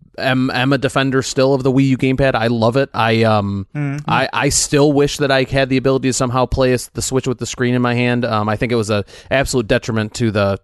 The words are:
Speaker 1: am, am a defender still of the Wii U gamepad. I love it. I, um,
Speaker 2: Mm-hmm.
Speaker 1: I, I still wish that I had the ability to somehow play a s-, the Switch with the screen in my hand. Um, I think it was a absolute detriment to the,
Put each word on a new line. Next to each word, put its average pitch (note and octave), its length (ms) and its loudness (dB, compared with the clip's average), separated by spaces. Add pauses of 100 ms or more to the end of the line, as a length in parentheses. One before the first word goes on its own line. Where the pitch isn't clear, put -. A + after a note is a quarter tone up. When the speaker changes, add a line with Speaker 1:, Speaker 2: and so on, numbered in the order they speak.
(180)
Speaker 1:
am, C3 320 0
am C3 240 0
a C3+ 40 0
defender C3+ 440 0
still C3+ 320 2
of C3 80 -2
the C3 100 2
Wii C3+ 160 4
U C3 80 2
gamepad. C3 380 0
I A2+ 140 0
love A#2 280 2
it. C#3 160 0
I, A2+ 300 2
um, G2+ 520 0
Speaker 2:
Mm-hmm. D3 360 -6
Speaker 1:
I, B2 220 2
I A#2+ 180 0
still D3 420 2
wish C#3+ 260 2
that C#3 120 0
I C3+ 140 2
had C3+ 260 0
the C3+ 60 2
ability C3 340 0
to - 20 -2
somehow B2+ 320 0
play B2+ 280 0
a - 20 2
s-, - 140 -4
the - 140 -10
Switch - 240 -2
with B2+ 120 -2
the A#2 80 -8
screen B2 280 -2
in B2 80 0
my A#2+ 120 0
hand. B2 300 0
Um, G#2+ 240 -2
I G#2+ 80 -2
think A#2 160 -2
it A#2+ 40 0
was A2 140 -2
a G2+ 140 -2 (260)
absolute C3 360 0
detriment A2 480 -2
to A#2 160 0
the, G2 340 0